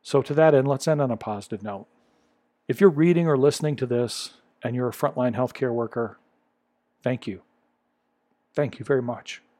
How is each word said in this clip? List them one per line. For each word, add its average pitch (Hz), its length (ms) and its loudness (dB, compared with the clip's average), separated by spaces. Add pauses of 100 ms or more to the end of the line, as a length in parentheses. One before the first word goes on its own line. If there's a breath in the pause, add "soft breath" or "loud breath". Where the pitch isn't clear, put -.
So 139 220 0
to - 100 -6
that 156 220 6
end, 135 120 4
let's 139 200 -2
end 151 120 2
on 135 120 0
a 113 60 -2
positive 104 440 -10
note. 101 240 -10 (800)
If 127 140 0
you're 196 80 10
reading 170 380 4
or 147 100 2
listening 147 380 2
to 127 100 -4
this 120 480 -4 (300)
and 120 120 -4
you're 123 140 -2
a - 20 -4
frontline 127 440 -2
healthcare 123 360 -4
worker, 117 460 -4 (880)
thank 123 240 -4
you. 98 160 -10 (1120)
Thank 147 240 -4
you 110 60 -12
very 131 180 2
much. - 400 -10 (160)